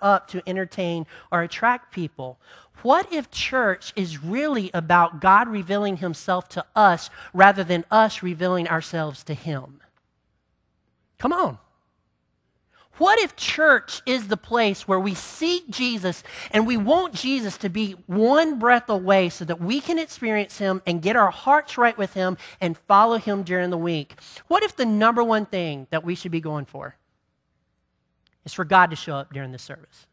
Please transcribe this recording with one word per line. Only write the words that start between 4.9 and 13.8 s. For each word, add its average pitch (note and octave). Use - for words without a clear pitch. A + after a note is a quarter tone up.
God G3
revealing G3+
himself F3+
to F3
us G3
rather F#3+
than E3+
us A3
revealing F3+
ourselves D#3+
to D#3
him? C#3
Come C4+
on. F3+
What G4+
if G4+
church -